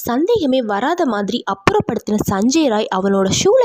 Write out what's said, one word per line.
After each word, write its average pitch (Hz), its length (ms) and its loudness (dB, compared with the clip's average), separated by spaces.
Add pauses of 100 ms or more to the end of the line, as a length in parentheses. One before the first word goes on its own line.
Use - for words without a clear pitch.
சந்தேகமே 277 540 0 (100)
வராத 285 440 0
மாதிரி 202 240 -2 (140)
அப்புறப்படுத்தின 220 760 0
சஞ்சய் 254 420 2
ராய் 208 240 -2
அவனோட 196 320 0 (120)
ஷூல 494 240 4